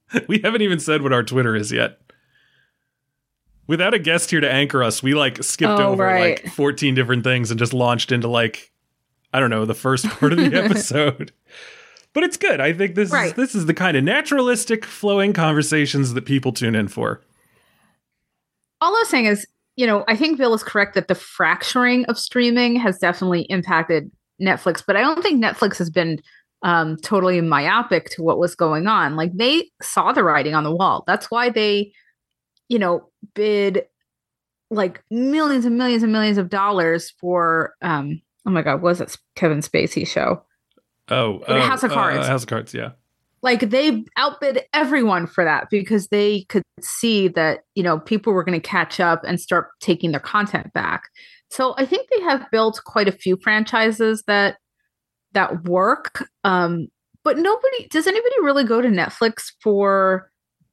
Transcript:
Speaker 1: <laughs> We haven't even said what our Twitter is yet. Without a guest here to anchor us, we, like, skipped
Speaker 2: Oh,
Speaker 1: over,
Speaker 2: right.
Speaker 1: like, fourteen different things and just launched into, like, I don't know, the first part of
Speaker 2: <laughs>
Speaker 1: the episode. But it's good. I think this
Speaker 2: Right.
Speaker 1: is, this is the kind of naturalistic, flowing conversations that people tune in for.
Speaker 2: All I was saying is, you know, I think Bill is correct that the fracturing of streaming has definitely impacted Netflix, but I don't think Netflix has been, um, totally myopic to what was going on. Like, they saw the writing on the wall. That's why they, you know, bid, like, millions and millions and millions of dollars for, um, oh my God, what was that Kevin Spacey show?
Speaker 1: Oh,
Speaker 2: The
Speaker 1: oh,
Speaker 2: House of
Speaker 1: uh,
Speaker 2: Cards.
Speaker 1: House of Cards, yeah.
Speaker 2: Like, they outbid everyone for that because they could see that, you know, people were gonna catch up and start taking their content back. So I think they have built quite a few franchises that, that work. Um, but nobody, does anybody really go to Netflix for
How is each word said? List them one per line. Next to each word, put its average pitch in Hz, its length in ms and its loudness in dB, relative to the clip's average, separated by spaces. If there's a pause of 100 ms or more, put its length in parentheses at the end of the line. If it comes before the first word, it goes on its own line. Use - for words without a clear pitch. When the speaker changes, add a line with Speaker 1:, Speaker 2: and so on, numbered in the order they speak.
(120)
Speaker 1:
<laughs> - 160 -4
We 214 160 0
haven't 220 200 0
even 180 160 0
said 151 240 -2
what 135 100 0
our 123 100 2
Twitter 120 320 0
is 104 160 -4
yet. 117 280 -4 (1700)
Without 180 260 0
a 220 60 2
guest 165 320 0
here 160 100 2
to 139 100 2
anchor 135 300 2
us, 113 220 -2
we, 135 100 2
like, 135 300 0
skipped - 260 0 (100)
Speaker 2:
Oh, 202 120 4
Speaker 1:
over, 190 140 0
Speaker 2:
right. 180 380 0
Speaker 1:
like, 180 100 -12
fourteen 143 420 0
different 123 280 2
things 123 280 0
and 113 80 -2
just 117 140 2
launched 123 380 0
into, 117 160 0
like, 117 440 -2 (600)
I 131 80 0
don't 123 120 2
know, 110 140 0
the 110 100 -2
first 131 340 0
part - 240 2
of 170 60 2
Speaker 2:
<laughs> 151 120 4
Speaker 1:
the - 40 -
episode. 151 760 0 (840)
But 311 100 2
it's 359 140 -2
good. 302 220 0
I 147 140 2
think 185 220 -2
this 202 160 0
Speaker 2:
Right. - 160 0
Speaker 1:
is, 160 60 -4
this 254 200 -2
is 175 140 -2
the 165 80 2
kind 180 200 0
of 131 80 2
naturalistic, 247 840 0
flowing 202 480 0
conversations 147 840 0
that 127 100 -6
people 131 260 0
tune 117 220 -2
in 107 140 2
for. 110 340 -6 (1600)
Speaker 2:
All 349 140 2
I 453 60 4
was - 80 0
saying 254 160 2
is, 208 200 0 (300)
you 247 100 0
know, 208 220 2
I 214 80 2
think 311 240 0
Bill 240 160 2
is 214 80 -4
correct 202 320 -2
that 185 120 -2
the 190 80 2
fracturing 247 920 0
of 233 120 -4
streaming 240 600 2
has 208 200 0
definitely 180 460 0
impacted 165 680 0 (320)
Netflix, 180 440 0
but 202 120 2
I 208 40 2
don't 311 200 0
think 311 220 2
Netflix 202 340 -2
has 165 140 -4
been, 165 260 0 (460)
um, 165 340 0
totally 185 440 0
myopic 165 720 0
to 165 120 -10
what 156 160 2
was 175 160 0
going 160 320 0
on. 170 280 0
Like, 165 200 -2
they 262 340 0 (120)
saw 190 300 -2
the 254 120 2
writing 151 320 0
on 151 80 0
the 156 120 -2
wall. 170 300 0
That's 175 240 -2
why 240 220 0
they, 208 400 0 (760)
you 240 120 0
know, 175 300 -2 (260)
bid, 202 480 0 (880)
like, 196 400 -2
millions 269 540 0
and 240 120 0
millions 240 260 2
and 220 80 2
millions 214 260 2
of 180 120 -2
dollars 185 680 0
for, 170 640 0
um, 151 400 -4 (240)
oh 202 60 -4
my 170 100 2
God, 151 140 0
what 175 140 0
was 175 100 0
that - 160 -10 (200)
Kevin 156 240 0
Spacey - 480 -2
show? - 360 -2 (680)
Speaker 1:
Oh, 117 380 0
Speaker 2:
The 127 100 2
Speaker 1:
oh, 131 40 4
Speaker 2:
House 262 220 0
of 233 80 2
Speaker 1:
uh, - 40 -2
Speaker 2:
Cards. 143 320 0
Speaker 1:
House 127 160 -2
of 113 60 -14
Cards, 113 240 -6
yeah. 117 180 -8 (500)
Speaker 2:
Like, 247 280 0
they 254 340 0 (140)
outbid 269 460 -2 (100)
everyone 247 540 0
for - 180 -2
that 151 260 0
because 202 380 0
they 208 400 0
could 190 120 0 (200)
see 208 480 0
that, 160 320 0 (120)
you 196 100 -2
know, 160 160 2
people 214 340 -2
were 185 100 0
gonna 175 160 -2
catch 165 400 -4
up 170 260 2
and 175 140 -2
start - 300 -2 (100)
taking 170 320 -2
their 139 80 -2
content - 540 -4
back. - 300 -4 (460)
So 262 280 -2
I 269 80 0
think 392 240 -2
they 440 120 0
have 277 300 -2
built 220 340 0
quite 208 220 0
a 190 60 0
few 185 280 -2
franchises 220 880 0
that, 202 300 0 (760)
that 175 300 -2
work. 185 640 0 (160)
Um, 175 440 0 (360)
but 277 140 2
nobody, 466 520 0
does 320 180 0
anybody 466 360 0
really 285 200 2
go 226 180 0
to 247 80 2
Netflix 214 640 -2 (100)
for 196 680 2 (440)